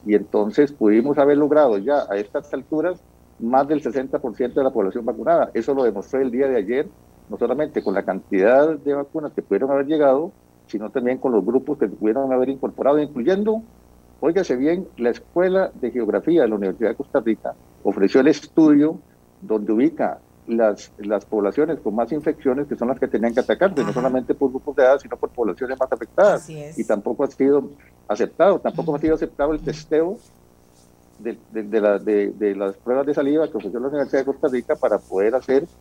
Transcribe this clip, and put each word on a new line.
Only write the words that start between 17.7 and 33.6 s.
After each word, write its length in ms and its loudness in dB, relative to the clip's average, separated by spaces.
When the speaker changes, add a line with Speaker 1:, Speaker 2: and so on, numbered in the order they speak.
Speaker 1:
ofreció 360 2
el 60 4
estudio 720 4
donde 320 -2
ubica 460 0
las, 480 0
las 260 -4
poblaciones 560 0
con 140 -4
más 180 -2
infecciones 540 -2
que 100 -6
son 120 -4
las 100 -2
que 100 -2
tenían 240 0
que 80 0
atacarse, 360 0
no 80 0
Speaker 2:
Ajá. 100 -4
Speaker 1:
solamente 400 -2
por 160 0
grupos 260 -8
de 60 4
edad, 160 6
sino 180 -10
por 140 -6
poblaciones 480 -4
más 120 -2
afectadas. 520 0
Speaker 2:
Así 160 -14
es. 200 -12
Speaker 1:
Y 60 -4
tampoco 400 -2
ha 60 -4
sido 400 0
aceptado, 500 2
tampoco 340 -4
ha 20 -2
Speaker 2:
Ujú. 80 -4
Speaker 1:
sido 120 2
aceptado 380 -4
el 80 -6
testeo 580 -4
de, 200 -8
de, 100 -6
de 180 0
la, 180 4
de, 340 0
de 220 -2
las 220 -4
pruebas 300 -2
de 80 -2
saliva 340 0
que 80 -8
ofreció 240 -6